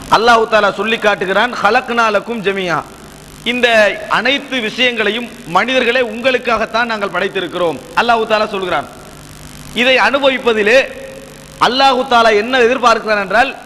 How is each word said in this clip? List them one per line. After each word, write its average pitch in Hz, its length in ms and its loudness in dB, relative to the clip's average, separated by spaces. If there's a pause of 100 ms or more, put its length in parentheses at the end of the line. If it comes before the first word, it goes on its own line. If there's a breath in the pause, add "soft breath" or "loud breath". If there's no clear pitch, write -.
(160)
அல்லாஹு 226 340 4
தாலா 208 200 4 (100)
சொல்லி 220 240 -2
காட்டுகிறான், 202 560 0
"ஹலக்னா 233 440 2 (120)
லக்கும் 220 300 -4
ஜமியா", 185 320 -2 (760)
இந்த 247 160 0 (500)
அனைத்து 262 380 -2 (100)
விஷயங்களையும் 226 600 -2 (300)
மனிதர்களே 240 460 2 (100)
உங்களுக்காகத்தான் 233 800 -2
நாங்கள் 202 220 -4
படைத்திருக்கிறோம் 175 680 -2 (220)
அல்லாஹு 233 300 2
தாலா 214 220 2
சொல்கிறான். 175 340 -4 (960)
இதை 262 140 4 (120)
அனுபவிப்பதிலே 247 680 2 (920)
அல்லாஹு 254 440 2
தாலா 226 180 6 (120)
என்ன 254 240 0
எதிர்பார்க்கிறான் 226 580 2
என்றால் 226 260 2 (160)